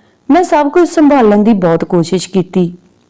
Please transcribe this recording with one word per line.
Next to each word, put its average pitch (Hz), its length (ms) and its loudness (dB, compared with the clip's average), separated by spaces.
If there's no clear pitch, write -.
ਮੈਂ 349 120 2
ਸਭ 294 260 -2
ਕੁਝ 330 200 0
ਸੰਭਾਲਣ 269 480 2
ਦੀ 214 160 2
ਬਹੁਤ 170 320 0
ਕੋਸ਼ਿਸ਼ 170 440 -2
ਕੀਤੀ, 180 440 -2